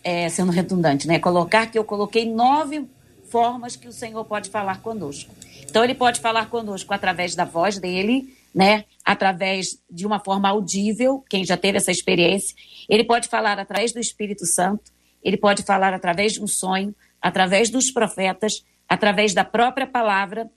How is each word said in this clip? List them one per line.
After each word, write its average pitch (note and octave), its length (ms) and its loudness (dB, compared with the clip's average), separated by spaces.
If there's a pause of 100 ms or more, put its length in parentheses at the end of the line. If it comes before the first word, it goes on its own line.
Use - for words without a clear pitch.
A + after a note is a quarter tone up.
é, F3 260 -2
sendo F3+ 220 0
redundante, E3+ 560 2
né? D#3+ 120 4
Colocar F3+ 480 2
que A3+ 100 -4
eu G#3+ 60 0
coloquei G#3 420 -2
nove C4+ 640 0 (420)
formas A#3+ 460 -2
que A#3+ 120 -20
o A#3+ 40 -18
Senhor A3 340 -12
pode G#3 240 -8
falar G3 320 -4
conosco. F3+ 500 -10 (380)
Então, A3 140 2
ele B3+ 100 2
pode B3 260 0
falar A3+ 280 -2
conosco G#3 440 -8
através F#3 440 -2
da E3+ 100 0
voz F#3+ 320 0
dele, F#3+ 560 -2 (180)
né? G#3 340 4 (200)
Através F#3+ 720 0 (100)
de F3 200 -8
uma G#3 120 0
forma G3 300 0
audível, G#3+ 800 0
quem F#3+ 160 -2
já F3+ 100 2
teve G3 220 0
essa F#3 140 0
experiência. F3+ 640 0 (340)
Ele A3 140 6
pode A#3 240 0
falar G#3+ 320 0
através G3+ 320 -2
do A#3 80 -8
Espírito G#3 480 -6
Santo, F#3+ 440 -2 (320)
ele G3+ 140 0
pode G3+ 240 2
falar F#3+ 320 2
através F#3+ 400 0
de - 80 -8
um G#3 60 -6
sonho, G3 480 -4 (260)
através F#3+ 480 2
dos B3+ 220 0
profetas, G3 720 -2 (260)
através G#3 460 4
da G3 80 4
própria B3+ 420 2
palavra, G#3+ 720 -2